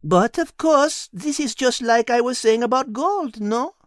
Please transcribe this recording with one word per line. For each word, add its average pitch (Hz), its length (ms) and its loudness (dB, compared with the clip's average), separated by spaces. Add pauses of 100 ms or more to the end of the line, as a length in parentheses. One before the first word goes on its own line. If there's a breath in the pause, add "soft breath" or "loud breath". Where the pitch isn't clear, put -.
"But, 180 340 2
of 330 200 -4
course, 302 560 2
this 285 260 -6
is 277 160 -4
just 254 260 0
like 233 280 2
I 240 100 2
was 240 180 0
saying 226 240 2
about 254 300 0
gold, 302 480 -4
no?" 233 360 -4 (120)